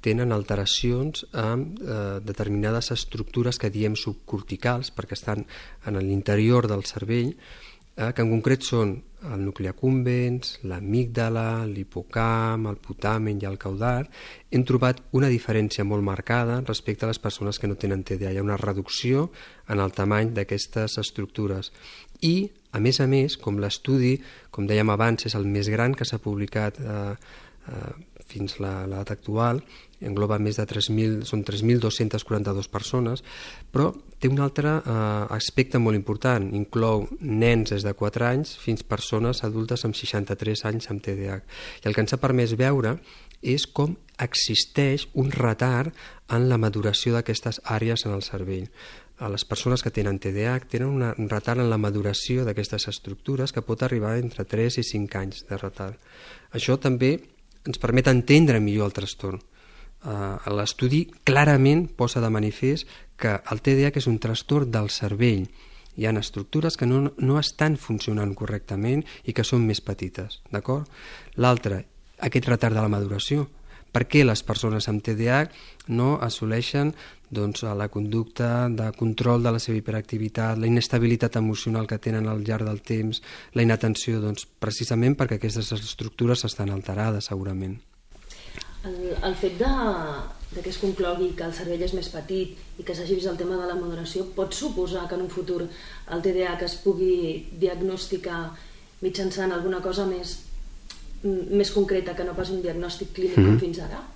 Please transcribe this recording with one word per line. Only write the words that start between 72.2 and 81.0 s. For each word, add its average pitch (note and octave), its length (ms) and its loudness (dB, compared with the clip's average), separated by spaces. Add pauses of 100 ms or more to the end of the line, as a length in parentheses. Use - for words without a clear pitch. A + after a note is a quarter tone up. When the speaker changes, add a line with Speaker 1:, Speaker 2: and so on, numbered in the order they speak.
Speaker 1:
retard A2+ 300 2
de A2 40 2
la G#2+ 120 2
maduració. G2+ 560 0 (420)
Per - 140 2
què D3 180 6
les A2 200 4
persones G#2+ 440 0
amb G#2+ 160 0
T A2 140 0
D A2+ 100 2
A C3+ 140 4
H D#3+ 100 -2 (380)
no B2 320 4
assoleixen, A#2 720 0 (360)
doncs, G#2 340 -2
la G#2 260 -2
conducta A#2 800 0
de A2 260 -2
control A#2 480 2
de A#2 80 4
la A2+ 80 0
seva A2 200 0
hiperactivitat, A2 840 -2
la A2+ 60 2
inestabilitat A#2 680 4